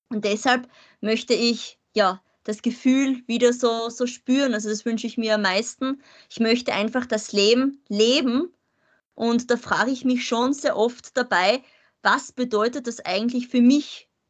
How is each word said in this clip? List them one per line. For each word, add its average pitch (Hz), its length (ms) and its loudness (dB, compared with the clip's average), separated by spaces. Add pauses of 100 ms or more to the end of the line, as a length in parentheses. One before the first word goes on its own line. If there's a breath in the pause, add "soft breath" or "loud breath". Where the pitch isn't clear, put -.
Und 214 160 -6
deshalb 247 420 0 (320 soft breath)
möchte 226 340 -2
ich, 233 460 -2 (160)
ja, 190 260 2 (220)
das 214 180 -8
Gefühl 262 680 0
wieder 240 260 4
so, 233 360 -2
so 240 180 -4
spüren. 254 460 0
Also 208 160 -4
das 214 160 -6
wünsche 226 220 -4
ich 214 100 -12
mir 220 180 0
am 214 60 0
meisten. 233 600 -2 (280 loud breath)
Ich - 100 -8
möchte 226 340 0
einfach 226 320 -2
das 214 260 -6
Leben 240 560 2
leben. 247 640 0 (640)
Und 233 360 0
da 240 60 2
frage 233 340 0
ich 254 140 -4
mich 247 200 0
schon 247 280 0
sehr - 240 -4
oft 240 380 -2
dabei, 233 460 2 (420 soft breath)
was 233 280 0
bedeutet 247 560 -2
das 233 140 -10
eigentlich 240 480 -4
für 262 100 2
mich, 277 480 4 (220)